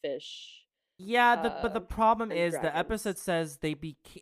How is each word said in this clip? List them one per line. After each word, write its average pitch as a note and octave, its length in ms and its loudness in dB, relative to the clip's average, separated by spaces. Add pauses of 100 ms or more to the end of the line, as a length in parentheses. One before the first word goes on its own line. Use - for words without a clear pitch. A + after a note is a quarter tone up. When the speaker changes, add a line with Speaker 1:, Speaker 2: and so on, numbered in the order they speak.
Speaker 1:
fish. - 640 -8 (360)
Speaker 2:
Yeah, B3 400 4
the, A3+ 100 0 (120)
but A3+ 120 -2
the A3+ 60 0
Speaker 1:
Uh, - 40 -14
Speaker 2:
problem A3 480 2
Speaker 1:
and - 80 0
Speaker 2:
is E3+ 140 2
the C#3+ 80 -2
Speaker 1:
dragons. D#3+ 180 0
Speaker 2:
episode G#3 380 -4
says E3 400 -2
they D#3 160 -2
bec-, D3 480 -14